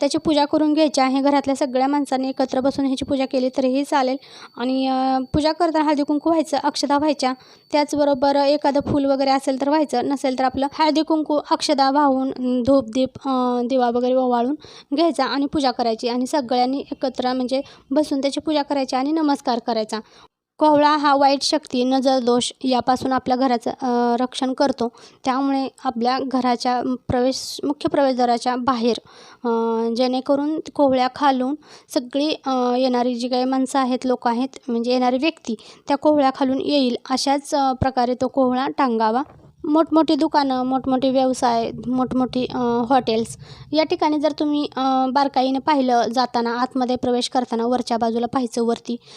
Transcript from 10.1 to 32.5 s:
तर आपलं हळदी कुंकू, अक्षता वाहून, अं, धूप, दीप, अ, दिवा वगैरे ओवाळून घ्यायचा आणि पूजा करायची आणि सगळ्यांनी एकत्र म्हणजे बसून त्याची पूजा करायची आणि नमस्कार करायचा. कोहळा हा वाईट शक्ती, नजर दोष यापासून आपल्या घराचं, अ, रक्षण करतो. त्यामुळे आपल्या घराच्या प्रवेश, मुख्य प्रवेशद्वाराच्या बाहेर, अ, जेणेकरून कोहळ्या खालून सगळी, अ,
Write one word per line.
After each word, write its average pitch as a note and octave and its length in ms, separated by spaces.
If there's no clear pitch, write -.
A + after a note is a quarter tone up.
तर C4 60
आपलं C4 280
हळदी D#4 300
कुंकू, D#4 380
अक्षता C4+ 400
वाहून, C4+ 380
अं, B3+ 340
धूप, C4+ 220
दीप, B3+ 440
अ, B3 360
दिवा B3 260
वगैरे B3 240
ओवाळून B3 400
घ्यायचा C#4+ 300
आणि C#4 220
पूजा C#4 240
करायची A#3 380
आणि B3 180
सगळ्यांनी B3+ 520
एकत्र B3+ 540
म्हणजे B3+ 280
बसून D4 280
त्याची C4+ 220
पूजा D4+ 220
करायची C#4 340
आणि C#4 160
नमस्कार C#4+ 460
करायचा. A3 400
कोहळा D4 380
हा C#4+ 180
वाईट C#4 280
शक्ती, C4 420
नजर C4 340
दोष A#3+ 340
यापासून B3+ 480
आपल्या B3+ 240
घराचं, B3 340
अ, A#3+ 500
रक्षण B3+ 320
करतो. B3+ 360
त्यामुळे C4+ 440
आपल्या B3 420
घराच्या B3 560
प्रवेश, B3+ 560
मुख्य D4 240
प्रवेशद्वाराच्या B3 680
बाहेर, A#3+ 400
अ, A#3+ 40
जेणेकरून C4+ 640
कोहळ्या C4 400
खालून C4+ 400
सगळी, C#4+ 460
अ, B3 320